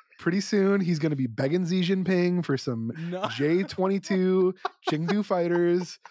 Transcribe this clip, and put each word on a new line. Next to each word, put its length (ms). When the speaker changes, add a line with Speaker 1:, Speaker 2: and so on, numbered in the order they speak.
Speaker 1:
Pretty 220
soon, 400
he's 180
gonna 160
be 120
begging 400
Xi 140
Jinping 640
for 120
some 360
Speaker 2:
No. 340
Speaker 1:
J 380
twenty-two 880
Speaker 2:
<laughs> 200
Speaker 1:
Chengdu 400
fighters 760